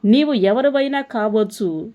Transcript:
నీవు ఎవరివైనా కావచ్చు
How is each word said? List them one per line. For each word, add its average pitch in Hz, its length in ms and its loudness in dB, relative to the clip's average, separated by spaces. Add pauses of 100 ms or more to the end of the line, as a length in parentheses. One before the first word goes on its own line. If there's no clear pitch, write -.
నీవు 285 280 4
ఎవరివైనా 269 680 0
కావచ్చు 214 920 -4